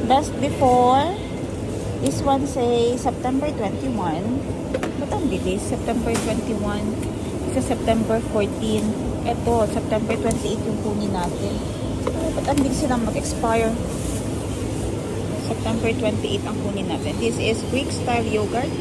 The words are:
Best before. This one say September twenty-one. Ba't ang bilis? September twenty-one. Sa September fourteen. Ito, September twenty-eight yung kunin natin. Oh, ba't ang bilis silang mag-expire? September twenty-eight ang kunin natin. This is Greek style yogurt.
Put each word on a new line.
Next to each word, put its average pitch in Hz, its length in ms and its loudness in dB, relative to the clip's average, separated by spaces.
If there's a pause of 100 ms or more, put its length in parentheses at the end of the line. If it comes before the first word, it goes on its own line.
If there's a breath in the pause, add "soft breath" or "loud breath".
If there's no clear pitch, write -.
Best 277 320 4
before. 254 720 4 (880)
This - 240 2
one 277 240 2
say 240 480 2
September 262 640 0
twenty-one. 220 800 -2 (640)
Ba't 285 80 -4
ang 220 160 0
bilis? 185 400 0
September 233 480 0
twenty-one. 214 720 0 (720)
Sa 254 160 0
September 226 560 2
fourteen. 214 560 0 (400)
Ito, 233 400 2
September 220 480 0
twenty-eight 220 480 0
yung 220 240 -2
kunin 202 240 0
natin. 180 480 -2 (500)
Oh, 311 300 0
ba't - 80 -2
ang 277 160 4
bilis 262 160 2
silang 247 240 2
mag-expire? 226 720 2 (1800)
September 226 400 0
twenty-eight 214 560 0
ang - 160 -4
kunin 196 240 -2
natin. 185 320 -2
This 233 180 2
is 214 220 0 (100)
Greek 262 220 0
style 240 360 0
yogurt. 220 440 0 (100)